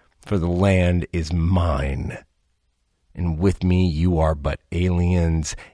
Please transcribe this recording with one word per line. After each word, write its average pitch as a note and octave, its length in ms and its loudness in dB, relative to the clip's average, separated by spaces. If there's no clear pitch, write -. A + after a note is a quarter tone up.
for - 160 -6
the E2+ 100 -2
land F2 680 2
is D#2+ 180 -4
mine, D#2+ 880 -2
and E2 240 -4
with F#2 260 0
me F2+ 240 4
you E2+ 300 0
are D#2+ 160 2
but C#2+ 260 -6
aliens F2 840 0